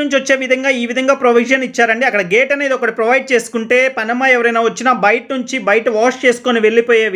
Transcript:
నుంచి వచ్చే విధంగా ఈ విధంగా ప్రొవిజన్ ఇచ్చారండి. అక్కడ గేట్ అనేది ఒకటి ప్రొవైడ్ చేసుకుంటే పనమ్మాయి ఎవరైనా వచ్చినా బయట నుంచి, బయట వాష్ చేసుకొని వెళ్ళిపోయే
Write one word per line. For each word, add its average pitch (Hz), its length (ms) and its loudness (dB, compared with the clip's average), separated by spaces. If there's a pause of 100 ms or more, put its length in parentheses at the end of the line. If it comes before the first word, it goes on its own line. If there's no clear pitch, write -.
నుంచి 285 180 -2
వచ్చే 269 240 2
విధంగా 262 280 0 (100)
ఈ - 100 -2
విధంగా 262 320 0
ప్రొవిజన్ 240 460 2
ఇచ్చారండి. 233 400 0
అక్కడ 202 140 0 (100)
గేట్ 262 240 2
అనేది 277 220 -2
ఒకటి 226 220 -2
ప్రొవైడ్ 247 320 0
చేసుకుంటే 233 460 0 (200)
పనమ్మాయి 247 400 0
ఎవరైనా 233 300 0
వచ్చినా 240 240 -2 (120)
బయట 247 180 2 (140)
నుంచి, 262 180 -6 (140)
బయట 226 180 2 (120)
వాష్ 247 260 0
చేసుకొని 240 420 0
వెళ్ళిపోయే 226 480 2